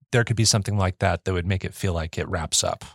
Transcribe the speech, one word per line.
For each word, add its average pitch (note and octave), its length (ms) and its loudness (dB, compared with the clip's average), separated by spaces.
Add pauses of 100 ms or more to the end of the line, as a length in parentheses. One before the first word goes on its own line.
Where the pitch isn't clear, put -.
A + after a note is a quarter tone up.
(120)
there A#2 120 4
could A2+ 120 0
be A2 100 4
something G#2 320 2
like F#2+ 220 0
that F2+ 260 0
that F#2+ 80 0
would F2 140 -2
make F#2 180 0
it F2 80 -8
feel F#2+ 200 -2
like D#2+ 260 -4
it D2 100 -4
wraps D#2 340 -2
up. - 320 -4